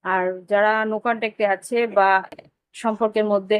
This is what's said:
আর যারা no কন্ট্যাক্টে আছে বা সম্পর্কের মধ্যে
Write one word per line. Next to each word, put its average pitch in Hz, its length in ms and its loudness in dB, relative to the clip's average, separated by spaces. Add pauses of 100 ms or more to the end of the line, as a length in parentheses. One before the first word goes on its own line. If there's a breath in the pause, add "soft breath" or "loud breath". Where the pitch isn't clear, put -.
আর 185 200 -2 (280)
যারা 208 200 4 (200)
no 214 80 -4
কন্ট্যাক্টে 226 460 -4
আছে 196 320 -4 (100)
বা 196 220 2 (640)
সম্পর্কের 214 520 -2
মধ্যে 202 340 0